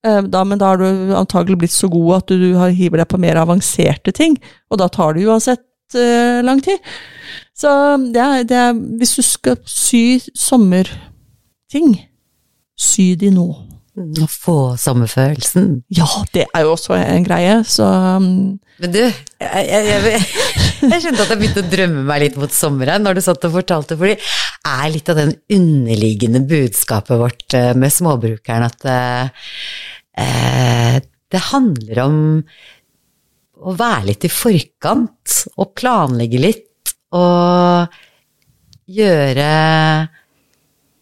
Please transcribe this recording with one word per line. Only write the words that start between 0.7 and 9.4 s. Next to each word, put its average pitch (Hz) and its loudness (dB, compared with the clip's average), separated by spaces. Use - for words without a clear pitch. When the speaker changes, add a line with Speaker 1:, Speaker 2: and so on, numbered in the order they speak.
Speaker 1:
har 185 2
du 190 0
antagelig 185 0
blitt 170 0
så 196 0
god 170 2
at 190 -2
du, 185 2
du 180 2
har, 180 2
hiver 165 2
deg 170 0
på 185 -2
mer 165 2
avanserte 170 0
ting, 311 2
og - -4
da 180 2
tar 156 0
det 175 0
uansett, 220 0
eh, 240 2
lang 262 2
tid. 381 -2
Så 285 0
det 233 0
er, 262 2
det 247 2
er, 240 2
hvis 233 0
du 262 -2
skal - -2